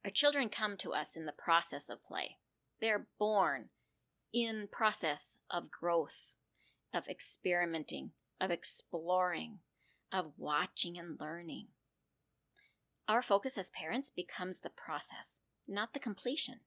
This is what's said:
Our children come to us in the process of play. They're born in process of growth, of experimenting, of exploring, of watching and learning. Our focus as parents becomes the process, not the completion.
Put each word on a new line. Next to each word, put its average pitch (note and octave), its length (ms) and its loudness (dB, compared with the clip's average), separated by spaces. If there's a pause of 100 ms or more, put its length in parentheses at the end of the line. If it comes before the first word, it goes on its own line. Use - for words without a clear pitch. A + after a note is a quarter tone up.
Our G3 60 -2
children C#4+ 360 4
come G#3 300 -4
to - 160 -4
us - 240 -2
in D#3+ 80 -6
the D3+ 80 -2
process - 560 2
of - 140 -10
play. D#2+ 340 -6 (420)
They're A3 280 0 (120)
born F#3 500 2 (640)
in A3 380 0
process - 680 0 (120)
of F3 180 -4
growth, - 680 -2 (580)
of E3+ 160 -2
experimenting, E3 1000 0 (280)
of F#3 100 2
exploring, F3 1080 2 (520)
of E3 260 0
watching E3+ 600 0
and E3+ 220 -8
learning. D#3 480 -8 (1400)
Our A#3 120 6
focus G#3+ 360 4
as F#3 140 -4
parents - 380 -2
becomes F3+ 520 -4
the - 80 -6
process, - 720 -4 (260)
not G#3 260 -2
the - 60 -2
completion. - 680 -2